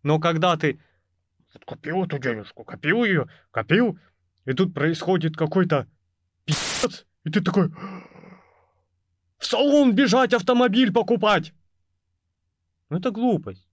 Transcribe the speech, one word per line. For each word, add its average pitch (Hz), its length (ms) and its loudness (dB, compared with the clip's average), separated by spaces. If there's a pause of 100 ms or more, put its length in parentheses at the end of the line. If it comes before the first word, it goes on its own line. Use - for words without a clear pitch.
Но 151 160 2
когда 165 380 0
ты 151 240 -4 (720)
вот - 100 -20
копил 175 400 -6
эту 147 140 -6
денежку, 117 460 -8
копил 220 400 -2
её, 175 220 0 (240)
копил, 190 480 0 (480)
и 131 80 -4
тут 185 200 0
происходит 156 640 -2
какой-то 165 500 0 (580)
пиздец, - 640 -4 (180)
и 160 60 -6
ты 190 120 0
такой: 185 280 0 (1700)
«В - 80 -10
салон 277 480 4
бежать, 247 400 4
автомобиль 240 580 2
покупать!» 214 600 0 (1400)
Ну, 160 80 -4
это 233 120 -2
глупость. 190 640 -4